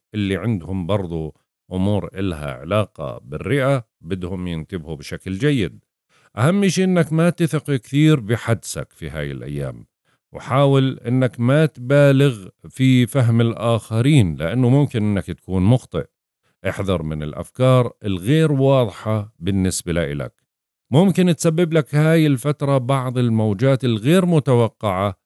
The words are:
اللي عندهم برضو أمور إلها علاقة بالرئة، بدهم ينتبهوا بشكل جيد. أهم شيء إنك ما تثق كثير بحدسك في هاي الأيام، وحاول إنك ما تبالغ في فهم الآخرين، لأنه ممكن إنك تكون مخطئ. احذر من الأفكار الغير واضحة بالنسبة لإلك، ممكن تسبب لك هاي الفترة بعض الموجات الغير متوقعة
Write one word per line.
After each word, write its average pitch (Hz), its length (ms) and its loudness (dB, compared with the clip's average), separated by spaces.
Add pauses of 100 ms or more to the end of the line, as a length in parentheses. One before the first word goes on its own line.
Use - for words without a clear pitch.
(140)
اللي 98 220 -2
عندهم 92 500 -6
برضو 85 500 -4 (360)
أمور 95 420 -2
إلها 80 380 -6
علاقة 73 640 -6
بالرئة، 131 680 -4 (140)
بدهم 90 460 -8
ينتبهوا 80 500 -8
بشكل 92 420 -10
جيد. 107 460 -2 (520)
أهم 185 320 2
شيء 185 160 0
إنك 170 280 0
ما 165 180 2
تثق 156 460 -4
كثير 147 440 2
بحدسك 101 720 -4
في 80 160 -14
هاي 71 240 -8
الأيام، 65 540 -10 (460)
وحاول 135 640 0
إنك 123 420 -2
ما 139 260 4
تبالغ 135 800 2 (200)
في 127 380 4
فهم 117 340 2
الآخرين، 117 960 2
لأنه 107 320 0
ممكن 131 340 2
إنك 104 240 -2
تكون 92 360 -4
مخطئ. 98 440 2 (640)
احذر 92 340 -4
من 78 200 -6
الأفكار 123 680 0 (120)
الغير 123 480 0
واضحة 117 840 0
بالنسبة 92 540 -2
لإلك، 73 400 -4 (580)
ممكن 180 460 2
تسبب 165 360 0
لك 160 220 0
هاي 156 320 4
الفترة 139 520 0
بعض 127 400 -2
الموجات 117 640 2
الغير 131 420 2
متوقعة 110 1000 0